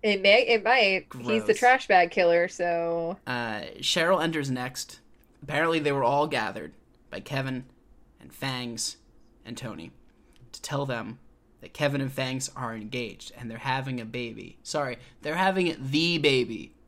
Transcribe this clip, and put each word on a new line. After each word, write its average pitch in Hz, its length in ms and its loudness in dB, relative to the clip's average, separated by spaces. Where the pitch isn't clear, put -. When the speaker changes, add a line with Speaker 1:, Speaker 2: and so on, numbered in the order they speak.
Speaker 1:
It 202 180 2
may, 208 260 8
it 226 160 4
might. 208 440 4
He's 220 200 0
the 214 60 -4
Speaker 2:
Gross. 208 100 6
Speaker 1:
trash 254 300 4
bag 180 240 6
killer, 175 360 4
so. 170 800 -2
Speaker 2:
Uh, 117 360 -6
Cheryl 170 440 2
enters 156 280 -2
next. 127 480 -8
Apparently 160 380 0
they 147 120 0
were 139 120 0
all 143 240 2
gathered 107 460 -4
by - 100 -10
Kevin 131 460 -6
and 71 100 -20
Fangs 123 680 -8
and 117 140 -12
Tony 87 340 -12
to - 100 -18
tell 143 240 -4
them 117 320 -8
that - 120 -20
Kevin 143 260 -2
and 135 140 -4
Fangs 131 420 -6
are 117 200 -8
engaged 110 640 -10
and 120 120 -12
they're 113 80 -12
having 131 420 -4
a 113 60 -10
baby. 113 560 -10
Sorry, 135 360 -4
they're 151 120 -4
having 185 440 2
the 160 400 0
baby. 123 540 0